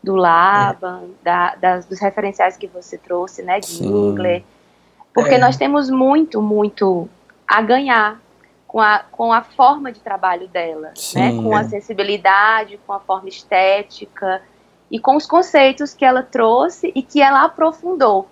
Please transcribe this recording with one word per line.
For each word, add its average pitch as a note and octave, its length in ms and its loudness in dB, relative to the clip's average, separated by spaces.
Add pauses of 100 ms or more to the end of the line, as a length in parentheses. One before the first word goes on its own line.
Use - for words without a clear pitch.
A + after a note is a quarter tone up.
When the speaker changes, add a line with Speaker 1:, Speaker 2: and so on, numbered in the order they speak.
Speaker 1:
Do F#3+ 140 -2
Laban, F#3 880 2
Speaker 2:
É. F#3 200 -20
Speaker 1:
da, F3 300 0
das, F3+ 320 -2
dos F#3+ 140 -12
referenciais G3 560 -2
que G3+ 100 -14
você F3+ 320 -18
trouxe, F3+ 460 -8
né? F#3+ 180 -2
Speaker 3:
Sim. E3+ 220 -10
Speaker 1:
Gingler. C3+ 580 -2 (720)
Porque B3 200 2
Speaker 2:
É. B3+ 40 4
Speaker 1:
nós B3+ 200 2
temos C#4 320 -2
muito, C4 500 2
muito G#3 680 -2 (400)
a G#3+ 140 2
ganhar A3+ 580 0 (480)
com A3 140 -6
a, G#3+ 200 4 (120)
com A#3 180 -4
a A#3 120 2
forma C4 500 2
de - 80 -20
trabalho F#3 480 -4
dela, D#3+ 460 -8
Speaker 3:
Sim. - 240 -8
Speaker 1:
né? A#2+ 240 0
Com G#3+ 120 0
a G#3 100 2
sensibilidade, G#3 1200 0
com G3+ 80 -8
a G3 40 -8
forma F#3+ 300 -6
estética F#3+ 1120 -2 (500)
e A3+ 80 -6
com C4 160 0
os D4+ 120 -2
conceitos D4 680 2
que - 100 -6
ela B3+ 200 4
trouxe B3+ 720 0
e C4+ 80 -4
que - 180 -2
ela C#4 240 6
aprofundou. D#4+ 880 0